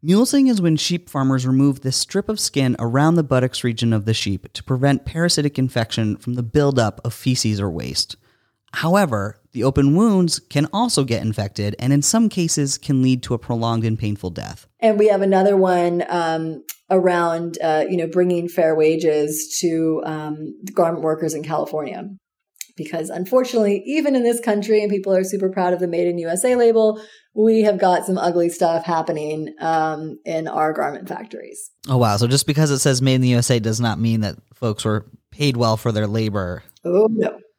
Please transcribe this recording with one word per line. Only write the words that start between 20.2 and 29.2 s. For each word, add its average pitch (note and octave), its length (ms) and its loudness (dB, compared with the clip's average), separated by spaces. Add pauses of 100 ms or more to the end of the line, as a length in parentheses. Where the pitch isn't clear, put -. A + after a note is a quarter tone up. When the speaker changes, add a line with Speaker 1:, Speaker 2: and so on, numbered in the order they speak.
Speaker 2:
garment E3 300 0
workers D#3 300 -2
in D3+ 100 -8
California. D3+ 680 -6 (680)
Because D#3+ 320 -8
unfortunately, G#3+ 760 0
even C#4+ 300 0
in B3 80 0
this A#3 160 0
country, G#3+ 420 0
and G#3 80 -2
people G3 240 -2
are F#3+ 120 2
super F#3+ 240 -2
proud F3+ 240 0
of F3 60 -4
the F3+ 80 -2
Made E3+ 200 0
in F3 120 -2
U E3 100 -6
S F3+ 160 -2
A B3+ 100 2
label, A3+ 460 4 (340)
we A3 260 4
have G3+ 160 4
got F3+ 280 2
some F#3 120 0
ugly E3+ 320 2
stuff E3+ 360 0
happening, D#3 720 -4